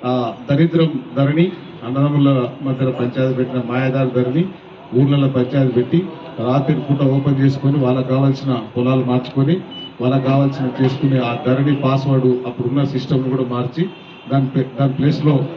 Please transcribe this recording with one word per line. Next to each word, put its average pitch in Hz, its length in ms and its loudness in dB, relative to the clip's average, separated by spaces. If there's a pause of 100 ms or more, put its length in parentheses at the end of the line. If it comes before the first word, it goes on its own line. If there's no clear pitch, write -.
ఆ, 123 300 -2 (160)
దరిద్రం 160 540 2 (120)
ధరణి, 156 360 2 (320)
అన్నదమ్ముల 139 640 2 (140)
మధ్యలో 131 280 -2
పంచాయతీ 123 440 -2
పెట్టిన 123 320 -2
మాయాదారి 131 440 0
ధరణి 123 380 0 (460)
ఊర్లలో 135 340 4
పంచాయతీ 131 440 2
పెట్టి, 135 340 2 (320)
రాత్రి 131 420 0
పూట 139 220 0
ఓపెన్ 135 380 2
చేసుకొని, 139 380 2
వాళ్ళకు 131 300 0
కావాల్సిన 131 540 0 (140)
పొలాలు 127 280 2
మార్చుకొని, 135 560 0 (400)
వాళ్ళకు 135 260 2
కావాల్సిన 135 440 0 (120)
చేసుకునే 131 360 2
ఆ 120 180 -2 (100)
ధరణి 139 300 2
పాస్వర్డ్ 135 500 2
అప్పుడున్న 123 580 0
సిస్టమ్ను 131 520 -2
కూడా 131 80 0
మార్చి, 131 440 -4 (440)
దాని 135 140 2
ప్లే-, 131 340 -2
దాని 135 120 2
ప్లేస్లో 147 640 0